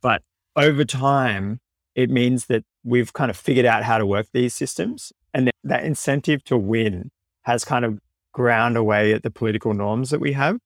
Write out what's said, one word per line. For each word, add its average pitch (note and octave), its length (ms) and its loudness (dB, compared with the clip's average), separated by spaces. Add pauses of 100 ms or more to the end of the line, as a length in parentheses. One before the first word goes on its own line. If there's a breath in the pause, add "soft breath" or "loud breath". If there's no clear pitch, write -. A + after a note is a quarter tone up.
But A2+ 200 0 (340)
over D3 280 4
time, B2+ 760 0 (340)
it B2+ 160 0
means B2 360 2
that A2+ 180 0 (200)
we've A#2+ 280 0
kind C3 180 -2
of G#2 60 -6
figured B2+ 300 2
out A2+ 180 4
how A2+ 140 2
to G#2+ 80 2
work G2+ 260 0
these B2 220 0
systems, - 580 -6 (220)
and C3 140 2
that, A#2+ 60 0 (100)
that C#3+ 200 -2
incentive C#3+ 600 -2
to - 120 -2
win G#2 540 -2 (320)
has A#2+ 220 -2
kind B2 200 -2
of G#2+ 140 -2 (340)
ground A#2+ 440 2
away G#2+ 360 2
at A2 100 0
the A#2+ 80 -4
political A2 440 -2
norms G#2 360 -2
that D3 100 -2
we C#3+ 120 -2
have. C#3+ 340 0